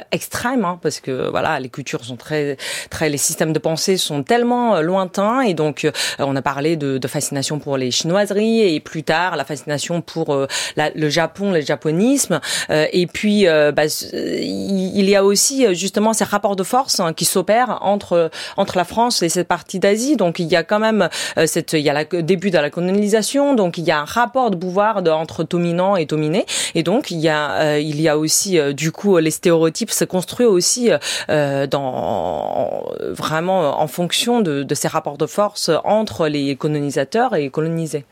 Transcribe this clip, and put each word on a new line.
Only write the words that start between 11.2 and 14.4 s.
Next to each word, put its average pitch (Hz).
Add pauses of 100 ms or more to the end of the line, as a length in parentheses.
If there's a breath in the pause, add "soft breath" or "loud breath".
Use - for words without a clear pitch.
le 160
japonisme, 160 (280 loud breath)
euh, 151
et 180
puis, 208
euh, 151
bah, 151
c-, -